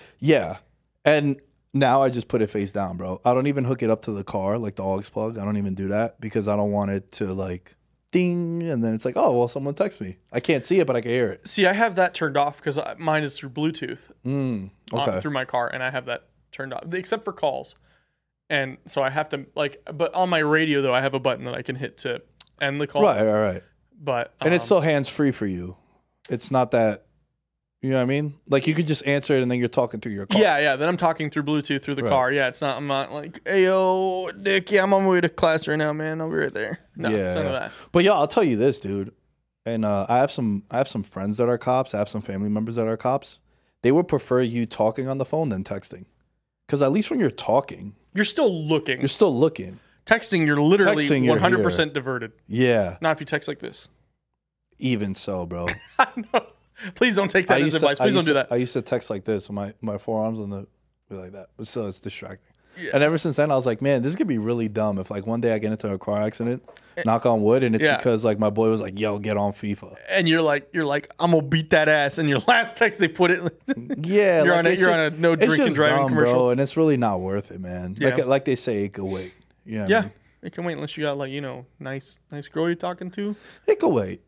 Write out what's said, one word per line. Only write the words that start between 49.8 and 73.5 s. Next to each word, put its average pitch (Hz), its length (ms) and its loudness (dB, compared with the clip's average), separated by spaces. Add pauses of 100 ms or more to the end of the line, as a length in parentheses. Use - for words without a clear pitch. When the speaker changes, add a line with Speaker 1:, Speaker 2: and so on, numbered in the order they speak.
Speaker 2:
Texting, 196 400 0
you're 147 160 2
literally 180 460 4
Speaker 1:
Texting, 139 160 4
you're 123 100 4
Speaker 2:
one - 60 2
hundred 185 240 4
percent 170 260 2
Speaker 1:
here. 143 120 -10
Speaker 2:
diverted. 123 300 -6 (160)
Speaker 1:
Yeah. 107 540 2
Speaker 2:
Not 160 120 2
if 151 60 -6
you 147 60 -12
text 147 220 -4
like 143 120 -8
this. - 280 -16 (920)
Speaker 1:
Even 107 380 -2
so, 92 300 -6
bro. 87 220 -6 (160)
Speaker 2:
<laughs> - 160 -4
I 269 80 2 (260)
know. 233 120 0 (500)
Please 240 200 2
don't 196 140 0
take 185 180 2
that - 80 4
Speaker 1:
I - 20 6
Speaker 2:
as 143 80 2
Speaker 1:
used 156 140 0
to, 151 60 4
Speaker 2:
advice. 143 140 2
Speaker 1:
I - 60 2
Speaker 2:
Please 208 80 4
don't 185 60 4
Speaker 1:
used 160 80 2
Speaker 2:
do 151 60 4
Speaker 1:
to, - 20 -
Speaker 2:
that. 131 160 0
Speaker 1:
I 120 40 0
used 123 180 -2
to 127 80 -2
text - 280 -4
like 98 160 -8
this, 104 240 -4
with 104 60 -8
my, 101 260 -6
my 104 160 -6
forearms 110 420 -4
on 101 100 -8
the, 101 180 -10 (420)
be 101 60 -14
like 92 180 -14
that. 98 140 -20 (100)
But 117 100 -12
still, 113 200 -6
it's 95 120 -12
distracting. - 460 -14 (340)
Speaker 2:
Yeah. 180 140 -10
Speaker 1:
And 139 100 4
ever 156 140 4
since 151 180 -2
then, 151 160 2
I 139 40 4
was 127 100 0
like, 117 160 0
"Man, 139 220 2
this 147 120 -2
could 240 120 -2
be 135 100 -2
really 113 320 -2
dumb 104 300 -2
if, 92 120 -8
like, 101 160 -6
one 117 140 -2
day 117 120 2
I 110 40 2
get 107 160 -2
into 107 180 -4
a 98 80 -4
car 104 220 -2
accident, 117 420 -4 (320)
Speaker 2:
Eh. - 100 -6
Speaker 1:
knock 113 200 2
on 113 160 4
wood, 113 200 4
and 117 140 4
it's 110 80 2
Speaker 2:
Yeah. 147 140 4
Speaker 1:
because, 113 260 0
like, 107 160 2
my 107 100 2
boy 110 200 2
was 110 100 2
like, 98 180 -8
'Yo, 104 220 -2
get 104 160 -4
on 101 160 0
fifa.'" - 460 -8 (100)
Speaker 2:
And 185 220 2
you're 165 120 4
like, 143 300 0
you're 165 140 -2
like, 147 340 -2
"I'm 170 120 2
gonna 160 120 6
beat 156 280 -2
that 156 180 6
ass." 143 300 2
And 156 100 2
your 135 100 2
<laughs> - 80 -2
last 233 300 2
text, 214 240 2
they 170 80 4
put 175 220 4
it. 180 100 2
<laughs> 226 640 -6